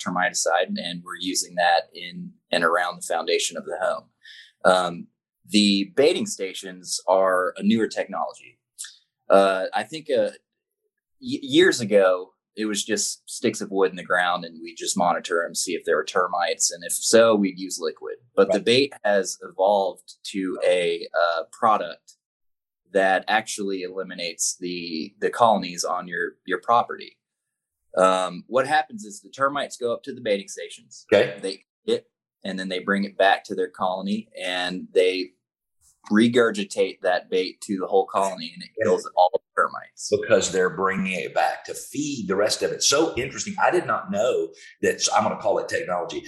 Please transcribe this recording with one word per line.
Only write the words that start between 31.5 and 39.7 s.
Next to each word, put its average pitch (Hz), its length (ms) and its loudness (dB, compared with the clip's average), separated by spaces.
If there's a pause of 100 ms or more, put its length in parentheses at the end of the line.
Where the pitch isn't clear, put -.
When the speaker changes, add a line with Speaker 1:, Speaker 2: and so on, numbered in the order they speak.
Speaker 1:
eat - 440 -6
it, - 60 -8 (400)
and 95 140 -6
then 95 120 -6
they 92 100 -4
bring 98 240 0
it 101 120 -8
back 95 300 4
to 101 100 -6
their 92 140 -2
colony, 98 600 -4 (140)
and 90 480 -4
they 92 420 2 (800)
regurgitate 107 920 2
that 90 280 0
bait 92 320 -2
to 101 160 -4
the 90 80 -4
whole 95 220 2
colony, 92 480 -2
and 90 80 -18
it - 80 -20 (100)
kills 110 340 2
all 87 180 6
the - 60 0 (160)
termites. - 540 -4 (120)